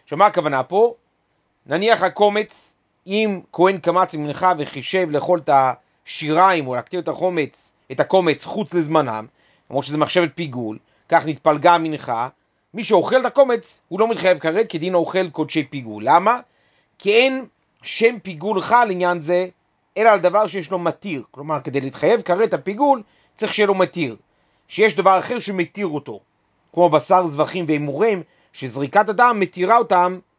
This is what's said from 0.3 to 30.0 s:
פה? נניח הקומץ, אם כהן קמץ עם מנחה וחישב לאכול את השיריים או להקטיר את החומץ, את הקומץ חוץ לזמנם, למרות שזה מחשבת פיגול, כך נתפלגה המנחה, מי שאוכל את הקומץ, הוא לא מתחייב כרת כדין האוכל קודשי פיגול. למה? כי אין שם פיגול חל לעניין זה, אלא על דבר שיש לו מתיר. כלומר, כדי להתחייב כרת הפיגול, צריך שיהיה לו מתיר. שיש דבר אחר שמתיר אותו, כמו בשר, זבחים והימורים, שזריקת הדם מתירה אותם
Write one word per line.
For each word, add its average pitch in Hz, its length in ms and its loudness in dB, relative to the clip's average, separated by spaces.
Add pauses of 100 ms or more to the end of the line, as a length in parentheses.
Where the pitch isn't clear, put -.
פה? 226 300 0 (720)
נניח 185 380 2
הקומץ, 208 680 -2 (340)
אם 202 340 -2 (120)
כהן 185 240 2
קמץ 175 360 0
עם 151 100 -6
מנחה 160 340 0
וחישב 151 540 -4
לאכול 165 320 0
את - 60 -2 (560)
השיריים 156 640 2
או 127 80 -6
להקטיר 147 240 -8
את 165 80 -8
החומץ, 160 680 -4 (180)
את 135 80 -4
הקומץ 165 460 2
חוץ 196 280 -8
לזמנם, 147 520 0 (440)
למרות 139 160 -6
שזה 143 120 -6
מחשבת 160 380 0
פיגול, 123 420 -8 (320)
כך 165 160 2
נתפלגה 156 500 2
המנחה, 135 520 -4 (460)
מי 208 100 -8
שאוכל 202 380 2
את 240 40 -2
הקומץ, 247 600 0
הוא 190 120 -8
לא 220 120 2
מתחייב 180 280 0
כרת 165 300 0
כדין 175 240 -4
האוכל 175 360 0
קודשי 151 340 -4
פיגול. 110 420 -12
למה? 185 340 4 (600)
כי 202 140 0
אין 262 320 2 (380)
שם 226 400 0
פיגול 185 380 -6
חל 233 240 2
לעניין 180 360 -2
זה, 175 260 0 (500)
אלא 220 120 4
על 202 100 6
דבר 185 280 2
שיש 165 240 -10
לו 185 80 -2
מתיר. 165 520 -6
כלומר, 147 320 -8
כדי 135 180 -4
להתחייב 160 400 0
כרת 185 320 0
הפיגול, 214 500 0 (340)
צריך - 160 -6
שיהיה 208 140 2
לו 196 80 0
מתיר. 165 400 -2 (520)
שיש 196 280 0
דבר 190 240 4
אחר 240 200 -6
שמתיר 196 480 -6
אותו, 139 320 -10 (540)
כמו 175 160 4
בשר, 180 380 2
זבחים 151 400 -4
והימורים, 151 560 -2 (300)
שזריקת 139 560 -2
הדם 233 300 2
מתירה 185 380 0
אותם 185 420 2 (200)